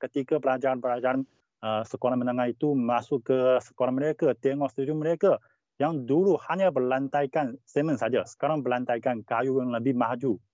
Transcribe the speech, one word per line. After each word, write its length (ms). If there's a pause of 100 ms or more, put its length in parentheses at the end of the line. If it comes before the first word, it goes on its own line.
ketika 320
pelajar-pelajar, 840 (420)
uh, 220
sekolah 320
menengah 340
itu 240
masuk 480
ke 400
sekolah 300
mereka, 420
tengok 320
studio 240
mereka 480 (400)
yang 240
dulu 320 (160)
hanya 160
berlantaikan 960
semen 320
saja, 320
sekarang 320
berlantaikan 640
kayu 400
yang 80
lebih 240
maju. 400 (180)